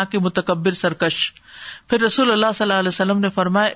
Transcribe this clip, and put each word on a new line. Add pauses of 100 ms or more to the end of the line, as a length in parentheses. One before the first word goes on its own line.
(100)
کہ
متکبر
سرکش۔" (560)
پھر
رسول
اللہ
صلی
اللہ
علیہ
وسلم
نے
فرمایا،